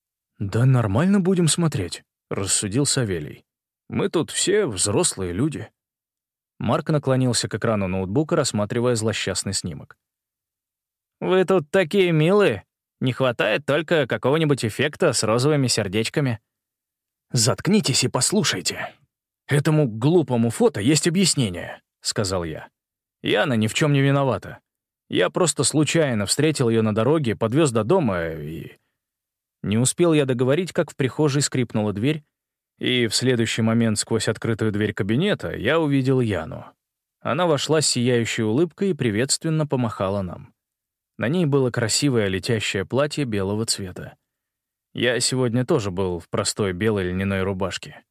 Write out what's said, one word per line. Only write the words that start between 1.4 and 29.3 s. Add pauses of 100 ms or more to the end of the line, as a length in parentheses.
смотреть», — (280)
рассудил
Савелий. (440)
«Мы
тут
все
взрослые
люди». (880)
Марк
наклонился
к
экрану
ноутбука,
рассматривая
злосчастный
снимок. (1200)
«Вы
тут
такие
милые! (360)
Не
хватает
только
какого-нибудь
эффекта
с
розовыми
сердечками». (920)
«Заткнитесь
и
послушайте. (520)
Этому
глупому
фото
есть
объяснение», — (180)
сказал
я. (540)
«Яна
ни
в
чем
не
виновата. (480)
Я
просто
случайно
встретил
ее
на
дороге,
подвез
до
дома
и». (840)